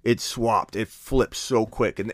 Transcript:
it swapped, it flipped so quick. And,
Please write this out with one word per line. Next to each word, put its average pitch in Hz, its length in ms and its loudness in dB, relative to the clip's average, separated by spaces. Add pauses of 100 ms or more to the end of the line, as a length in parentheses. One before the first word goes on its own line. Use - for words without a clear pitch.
it 117 160 2
swapped, 113 560 0
it 107 120 -4
flipped - 480 -2
so 117 300 0
quick. 110 340 -2
And, 104 140 -4